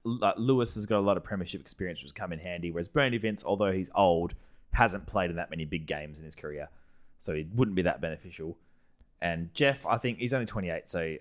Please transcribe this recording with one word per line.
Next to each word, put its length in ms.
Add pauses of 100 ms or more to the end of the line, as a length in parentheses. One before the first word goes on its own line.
like, 340
Lewis 360
has 120
got 120
a 80
lot 100
of 80
premiership 360
experience, 400
which 60
has 60
come 200
in 80
handy. 320
Whereas 160
Bernie 300
Vince, 260
although 280
he's 220
old, 400 (380)
hasn't 340
played 240
in 60
that 140
many 140
big 220
games 320
in 60
his 100
career, 340 (500)
so 140
it 220
wouldn't 220
be 60
that 180
beneficial. 560 (640)
And 340
Jeff, 320
I 120
think 200
he's 160
only 120
twenty-eight, 420
so 320